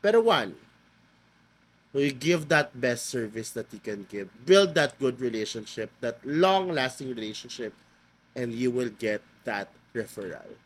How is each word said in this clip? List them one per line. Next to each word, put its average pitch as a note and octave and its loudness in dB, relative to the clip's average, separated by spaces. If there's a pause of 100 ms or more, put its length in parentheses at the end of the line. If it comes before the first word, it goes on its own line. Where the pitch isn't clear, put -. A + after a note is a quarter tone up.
pero A3 6
one, C3+ 2 (1400)
who C#3 -2
you C#3+ 2
give D3+ 0
that C#3+ 2
best A#2+ -2
service A2+ -6
that A2 -8
you G#2 -14
can G2+ -8
give. G2 -8 (140)
Build F#3 8
that D3 2
good B2 -2
relationship, A2 -6
that A#2 -6
long-lasting D#3 2
relationship, A2 -8 (640)
and A#2+ -4
you B2 2
will B2 -2
get G#2+ -2 (240)
that G2+ -4 (260)
referral. F#2 -8 (100)